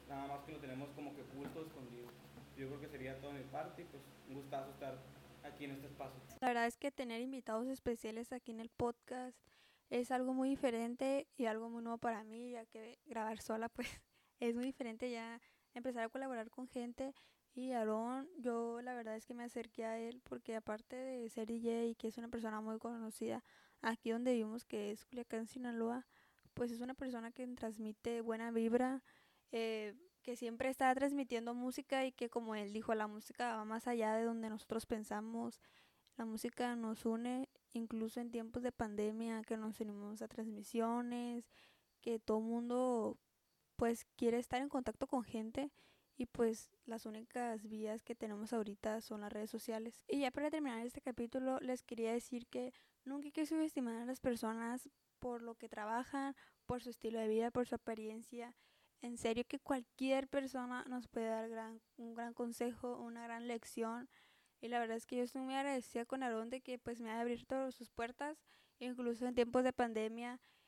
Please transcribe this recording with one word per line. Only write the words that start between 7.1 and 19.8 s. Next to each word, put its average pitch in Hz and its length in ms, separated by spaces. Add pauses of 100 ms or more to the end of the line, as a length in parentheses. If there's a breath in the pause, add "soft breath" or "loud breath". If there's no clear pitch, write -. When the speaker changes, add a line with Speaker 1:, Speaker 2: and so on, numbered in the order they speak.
Speaker 2:
invitados 247 460
especiales 233 680
aquí 247 180
en 226 80
el 226 100
podcast 247 680 (520 loud breath)
es 247 220
algo 254 220
muy 262 160
diferente 262 800 (100)
y 247 80
algo 220 240
muy 233 140
nuevo 233 140
para 226 260
mí, 233 280
ya 233 140
que 220 400
grabar 220 340
sola, 220 300
pues, 240 180
<laughs> - 140 (380 soft breath)
es 233 160
muy 247 100
diferente 247 460
ya 233 280 (340 soft breath)
empezar 240 300
a 226 60
colaborar 254 400
con 254 180
gente. 247 460 (400 loud breath)
Y 254 200
Aarón, 233 640
yo 233 440
la 247 140
verdad 220 220
es 226 80
que 254 80
me 240 100
acerqué 233 400